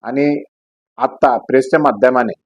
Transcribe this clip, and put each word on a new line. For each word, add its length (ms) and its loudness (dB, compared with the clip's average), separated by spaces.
आणि 420 -4
आत्ता 420 0
प्रेसच्या 420 0
माध्यमाने 640 0